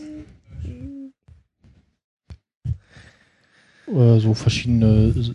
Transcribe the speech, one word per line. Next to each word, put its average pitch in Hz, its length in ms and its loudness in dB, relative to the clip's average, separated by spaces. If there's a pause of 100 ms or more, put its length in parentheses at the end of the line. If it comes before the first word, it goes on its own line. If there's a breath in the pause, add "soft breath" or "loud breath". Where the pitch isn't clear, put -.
(3750 soft breath)
Äh, 120 320 4
so 110 160 2
verschiedene 110 840 2
S-, 120 180 -6